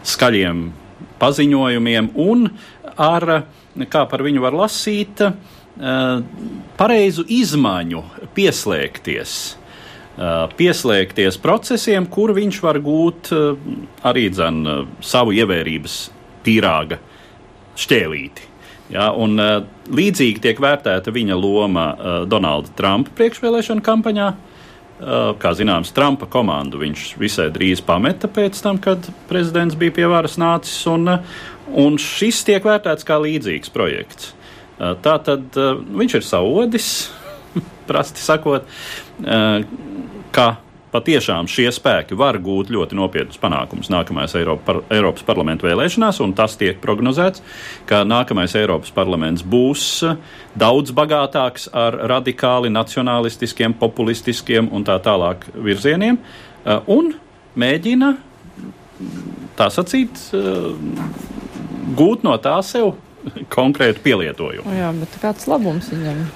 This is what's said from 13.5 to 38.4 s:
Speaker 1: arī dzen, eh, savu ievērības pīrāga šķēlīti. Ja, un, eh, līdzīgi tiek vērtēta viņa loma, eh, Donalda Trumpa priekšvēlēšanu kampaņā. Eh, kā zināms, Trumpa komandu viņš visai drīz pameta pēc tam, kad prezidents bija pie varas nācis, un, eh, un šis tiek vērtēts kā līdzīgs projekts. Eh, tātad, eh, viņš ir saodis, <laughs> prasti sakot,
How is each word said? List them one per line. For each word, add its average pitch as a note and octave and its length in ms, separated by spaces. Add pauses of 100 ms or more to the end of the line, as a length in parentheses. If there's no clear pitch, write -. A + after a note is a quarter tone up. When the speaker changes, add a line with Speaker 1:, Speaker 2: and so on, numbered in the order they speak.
Speaker 1:
arī B2 260
dzen, D#2+ 360
eh, C#2+ 200 (140)
savu A#2+ 320
ievērības E2 760 (340)
pīrāga E2+ 540 (760)
šķēlīti. D#2+ 760 (400)
Ja, G2+ 240
un, G#2+ 240
eh, G#2 220 (260)
līdzīgi C3+ 560
tiek A2+ 160
vērtēta A#2 560
viņa G#2 240
loma, G2 540
eh, F2 220 (120)
Donalda D#2+ 500
Trumpa G2 420
priekšvēlēšanu A#3 680
kampaņā. A3 440
Eh, - 760 (360)
kā F2 140
zināms, F2+ 400
Trumpa C#3 320
komandu D2 560
viņš D2+ 340
visai F#2+ 340
drīz F2+ 300
pameta C#3 480
pēc G3+ 340
tam, G3 160
kad F#3+ 280 (220)
prezidents E3+ 500
bija E3+ 160
pie E3+ 160
varas E3 260
nācis, E3+ 540
un, E3 180
eh, F3+ 100 (540)
un D3 240
šis - 480
tiek G3 180
vērtēts G#3 440
kā D#3 140
līdzīgs D3+ 500
projekts. - 600 (480)
Eh, F2+ 220
tātad, C#3+ 440 (100)
eh, C3+ 220 (160)
viņš A#3 200
ir A2+ 60
saodis, F#3 880 (440)
<laughs> - 320
prasti - 320
sakot, D3+ 460 (600)